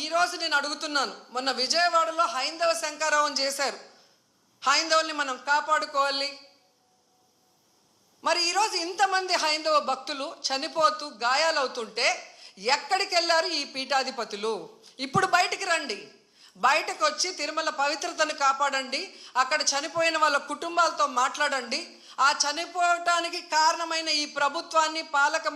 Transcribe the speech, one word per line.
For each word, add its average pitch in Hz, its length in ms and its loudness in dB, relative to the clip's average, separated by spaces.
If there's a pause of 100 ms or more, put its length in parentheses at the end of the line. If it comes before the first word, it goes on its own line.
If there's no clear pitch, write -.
ఈరోజు 349 380 0
నేను 311 180 0
అడుగుతున్నాను, 294 540 -2 (200)
మొన్న 262 160 -2 (100)
విజయవాడలో 330 640 2 (120)
హైందవ 330 360 -2 (120)
శంఖారావం 294 580 0
చేశారు, 269 360 -2 (840)
హైందవుల్ని 320 600 2
మనం 262 140 -4 (140)
కాపాడుకోవాలి. 285 800 0 (2000)
మరి 330 220 2
ఈరోజు 392 280 0 (100)
ఇంతమంది 381 480 0 (100)
హైందవ 311 320 2 (140)
భక్తులు 269 360 -6 (220)
చనిపోతూ 302 580 0 (200)
గాయాలవుతుంటే 262 800 0 (680)
ఎక్కడికి 381 420 -2
వెళ్ళారు 339 320 2 (120)
ఈ - 20 -4 (100)
పీఠాధిపతులు? 247 800 -2 (520)
ఇప్పుడు 370 300 2
బయటికి 381 360 2
రండి, 294 260 -2 (680)
బయటకు 311 400 2
వచ్చి 302 220 0 (100)
తిరుమల 311 320 -2 (100)
పవిత్రతను 311 640 0
కాపాడండి, 269 580 0 (420)
అక్కడ 294 180 0 (120)
చనిపోయిన 320 500 0
వాళ్ళ 294 160 4 (120)
కుటుంబాలతో 320 560 0 (120)
మాట్లాడండి, 269 600 0 (460)
ఆ - 20 8 (160)
చనిపోవటానికి 339 960 0 (160)
కారణమైన 330 520 2 (140)
ఈ - 20 -2 (140)
ప్రభుత్వాన్ని, 320 640 0 (140)
పాలక 311 400 2